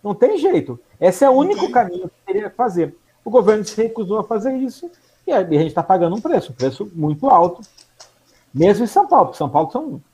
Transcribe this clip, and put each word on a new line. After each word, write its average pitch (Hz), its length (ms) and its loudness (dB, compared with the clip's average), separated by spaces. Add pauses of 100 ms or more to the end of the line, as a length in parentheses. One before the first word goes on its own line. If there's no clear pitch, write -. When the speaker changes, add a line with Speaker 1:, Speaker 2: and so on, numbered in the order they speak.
Speaker 1:
Não 208 100 -4
tem 294 240 0
jeito. 190 420 -4 (220)
Esse 185 240 2
é 277 40 6
o 254 40 4
Speaker 2:
Não 262 60 4
Speaker 1:
único 392 220 0
Speaker 2:
tem. - 100 -4
Speaker 1:
caminho 185 380 -2
que - 240 -20
teria 202 160 -4
que - 60 -18
fazer. 175 400 -2 (280)
O 233 60 -10
governo 214 360 4
se - 160 -14
recusou 220 380 -2
a 196 40 -4
fazer 233 300 -4
isso 262 360 -6 (360)
e 370 60 -4
a, 226 100 2
e 165 160 0
a 151 40 4
gente 156 120 -2
tá 170 80 -2
pagando 165 340 2
um 220 60 -6
preço, 294 300 -2
um 117 40 -14
preço 135 380 -4
muito 151 340 -2
alto, 175 340 4 (920)
mesmo 202 300 4
em 226 40 -2
São 392 200 2
Paulo, 254 200 4
porque - 120 -14
São 143 100 -4
Paulo 156 220 0
são 254 300 -8 (120)